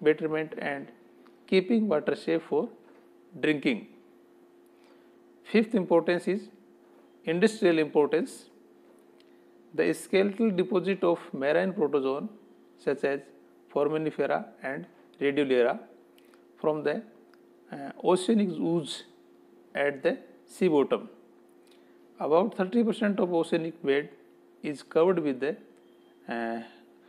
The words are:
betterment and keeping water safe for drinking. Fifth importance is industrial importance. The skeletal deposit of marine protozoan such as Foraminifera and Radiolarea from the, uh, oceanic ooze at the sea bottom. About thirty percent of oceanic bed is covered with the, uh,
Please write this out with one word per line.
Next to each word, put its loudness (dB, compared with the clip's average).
betterment 0
and -8
keeping 2
water 0
safe -2
for 0
drinking. 0
Fifth 2
importance 2
is -4
industrial 2
importance. 0
The 2
skeletal 0
deposit 0
of 2
marine 0
protozoan -2
such -4
as -2
Foraminifera 0
and -8
Radiolarea 2
from -2
the, -2
uh, -12
oceanic 2
ooze -4
at -2
the 0
sea 0
bottom. 2
About 2
thirty 0
percent -2
of 0
oceanic -2
bed 0
is -8
covered 2
with -2
the, -4
uh, -6